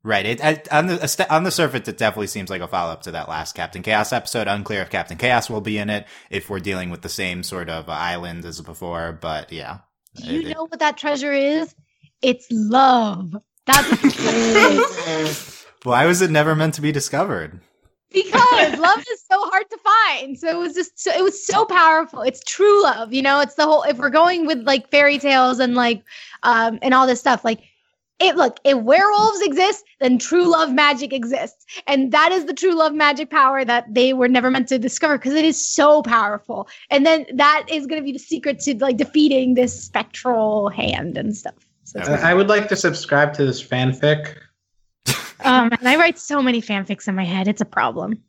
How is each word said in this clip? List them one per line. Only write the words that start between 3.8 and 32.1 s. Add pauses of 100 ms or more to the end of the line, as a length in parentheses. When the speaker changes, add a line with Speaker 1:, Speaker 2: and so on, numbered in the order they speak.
Speaker 1:
Chaos
episode.
Unclear
if
Captain
Chaos
will
be
in
it, (220)
if
we're
dealing
with
the
same
sort
of,
uh,
island
as
before,
but
yeah. (380)
Speaker 2:
Do
you
Speaker 1:
It,
it
Speaker 2:
know
what
that
treasure
is? (480)
It's
love. (300)
That's
what
it
is.
Speaker 1:
<laughs>
Why
was
it
never
meant
to
be
discovered? (500)
Speaker 2:
Because
love (120)
is
so
hard
to
find.
So
it
was
just,
so,
it
was
so
powerful.
It's
true
love,
you
know?
It's
the
whole,
if
we're
going
with,
like,
fairy
tales
and,
like, (400)
um,
and
all
this
stuff,
like, (600)
it,
look,
if
werewolves
exist, (160)
then
true
love
magic
exists. (220)
And